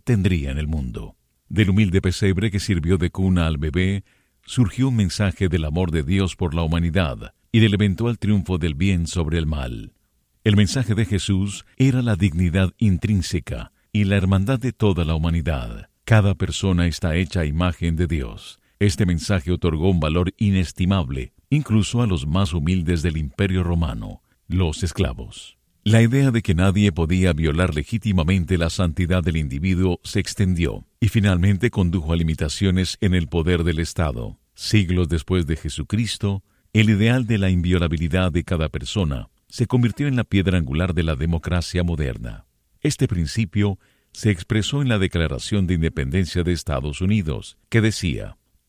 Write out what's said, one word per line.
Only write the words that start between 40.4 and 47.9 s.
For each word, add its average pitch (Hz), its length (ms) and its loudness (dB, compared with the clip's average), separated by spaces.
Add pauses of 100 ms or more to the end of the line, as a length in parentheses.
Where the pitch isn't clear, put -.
angular 82 340 -2
de 82 120 0
la 80 100 0
democracia 82 720 -2
moderna. 60 600 -6 (340)
Este - 260 0
principio 101 720 -2 (320)
se - 220 0
expresó 110 500 -2
en 131 60 0
la 110 100 2
Declaración 85 680 -2
de 92 60 2
Independencia 80 680 -2
de 87 100 0
Estados 71 480 -4
Unidos, 92 580 -2 (100)
que 117 120 2
decía: 76 580 -2 (300)